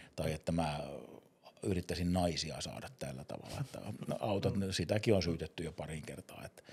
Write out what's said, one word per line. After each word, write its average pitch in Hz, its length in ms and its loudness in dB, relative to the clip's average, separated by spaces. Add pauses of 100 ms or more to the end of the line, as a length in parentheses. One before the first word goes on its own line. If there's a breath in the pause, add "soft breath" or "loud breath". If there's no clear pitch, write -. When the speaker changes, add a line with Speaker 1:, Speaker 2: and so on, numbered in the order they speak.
(160 loud breath)
Speaker 1:
tai 80 180 0
että 78 180 -4
mä 78 280 2 (840)
yrittäisin 87 500 2
naisia 78 480 2
saada - 280 -6 (100)
tällä 69 240 -6
tavalla, - 380 -8
että - 180 -6 (280)
no, - 120 0
autat, 98 360 2
Speaker 2:
Mm. 98 100 2
Speaker 1:
no, 95 60 0
sitäkin 104 420 4
on 92 100 6
syytetty 82 400 -2
jo 78 100 -4
parin 78 280 -6
kertaa, 71 440 -10
että, - 280 -16